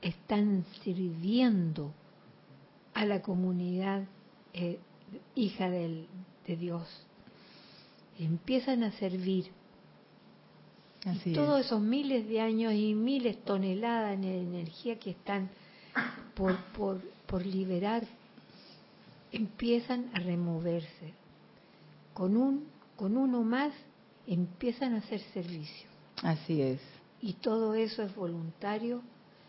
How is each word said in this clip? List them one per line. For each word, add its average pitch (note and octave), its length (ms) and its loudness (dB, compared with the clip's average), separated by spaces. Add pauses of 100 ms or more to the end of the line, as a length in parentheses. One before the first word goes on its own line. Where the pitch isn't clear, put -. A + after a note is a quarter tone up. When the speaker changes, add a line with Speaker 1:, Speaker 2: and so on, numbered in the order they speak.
Speaker 1:
están G3 640 2 (180)
sirviendo F3+ 1080 2 (1000)
a G#3+ 100 2
la G3+ 160 2
comunidad, F#3 840 0 (500)
eh, F3 260 -2 (560)
hija G3 340 0
del, E3 380 -2 (400)
de F3 100 -4
Dios. E3+ 300 -4 (1300)
Empiezan A#3 640 2
a G#3 80 0
servir. F#3 540 0 (1600)
Speaker 2:
Así F3 260 0
Speaker 1:
Y - 20 2
todos D4 280 6
Speaker 2:
es. B3 60 0
Speaker 1:
esos A3 140 2
miles B3 460 2
de A3 140 0
años A3+ 320 2
y G#3+ 200 4
miles A#3+ 500 2
toneladas G3+ 800 0
de F#3 200 -2
energía F3 580 -6
que F#3+ 120 -6
están F#3+ 380 -4 (840)
por, F#3+ 200 2 (220)
por, F#3+ 240 -2 (240)
por F#3 200 -2
liberar, F#3+ 580 0 (1300)
empiezan A#3+ 840 0
a F#3+ 60 -2
removerse. E3+ 920 -2 (1000)
Con G3 240 2
un, C#4 280 4 (300)
con G#3 220 0
uno B3 260 4
más, C4 280 2 (560)
empiezan A#3 640 0
a A3 40 2
hacer G#3 240 -6 (120)
servicio. E3+ 540 -8 (360)
Speaker 2:
Así D#3+ 380 0
es. C3 180 2 (420)
Speaker 1:
Y G3+ 120 -4
todo A3 400 0
eso A3 300 0
es G3 120 -6
voluntario, G3+ 840 -4 (480)